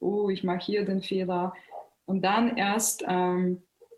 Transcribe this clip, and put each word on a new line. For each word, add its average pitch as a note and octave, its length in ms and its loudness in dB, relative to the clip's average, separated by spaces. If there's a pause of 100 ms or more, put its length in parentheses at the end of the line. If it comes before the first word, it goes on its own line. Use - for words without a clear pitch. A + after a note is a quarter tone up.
"Oh, G3+ 300 0
ich F#3+ 140 -2
mach F3+ 160 0
hier G3+ 240 0
den F#3+ 180 0
Fehler." F3+ 520 -2 (520)
Und F#3+ 160 0
dann A3+ 340 2
erst, G#3 500 0
ähm, F3+ 560 2 (360)